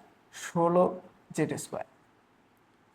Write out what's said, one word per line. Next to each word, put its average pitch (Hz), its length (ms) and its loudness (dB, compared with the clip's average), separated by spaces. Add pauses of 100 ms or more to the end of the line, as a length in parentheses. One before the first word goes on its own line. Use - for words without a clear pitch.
(440)
ষোলো 175 400 4 (520)
জেড 151 140 0 (140)
স্কয়ার। - 220 -10 (1080)